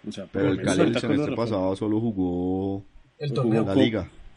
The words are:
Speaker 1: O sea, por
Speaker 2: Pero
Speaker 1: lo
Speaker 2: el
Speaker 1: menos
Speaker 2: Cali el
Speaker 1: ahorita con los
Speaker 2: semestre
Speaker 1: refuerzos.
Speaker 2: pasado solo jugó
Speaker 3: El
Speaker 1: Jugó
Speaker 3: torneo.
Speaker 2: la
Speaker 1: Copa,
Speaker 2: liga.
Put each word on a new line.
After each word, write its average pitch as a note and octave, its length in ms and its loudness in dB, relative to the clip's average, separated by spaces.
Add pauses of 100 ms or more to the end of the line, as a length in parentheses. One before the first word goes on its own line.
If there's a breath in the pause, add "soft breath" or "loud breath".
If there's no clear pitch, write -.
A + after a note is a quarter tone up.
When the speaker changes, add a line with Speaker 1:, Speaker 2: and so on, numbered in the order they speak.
Speaker 1:
O G#2 40 -8
sea, G2+ 140 -12
por - 80 -16
Speaker 2:
Pero G2 140 0
Speaker 1:
lo G2 40 2
Speaker 2:
el F#2 80 0
Speaker 1:
menos F#2+ 160 0
Speaker 2:
Cali F#2 60 4
el E3 80 6
Speaker 1:
ahorita A#2 120 0
con A#2+ 100 -2
los - 60 2 (100)
Speaker 2:
semestre - 40 -4
Speaker 1:
refuerzos. A2+ 260 -2
Speaker 2:
pasado F#2+ 200 0
solo G#2+ 240 0
jugó F#2+ 840 -2 (340)
Speaker 3:
El C#3+ 120 -6
Speaker 1:
Jugó C3+ 120 0
Speaker 3:
torneo. A2 200 2
Speaker 2:
la G#2+ 100 0
Speaker 1:
Copa, - 100 4
Speaker 2:
liga. G#2+ 280 0 (260)